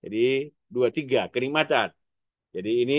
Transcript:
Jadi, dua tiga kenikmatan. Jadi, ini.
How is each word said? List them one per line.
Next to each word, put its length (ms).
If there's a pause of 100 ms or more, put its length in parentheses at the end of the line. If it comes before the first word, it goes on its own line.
Jadi, 140 (520)
dua 240
tiga 400
kenikmatan. 540 (640)
Jadi, 160 (140)
ini. 140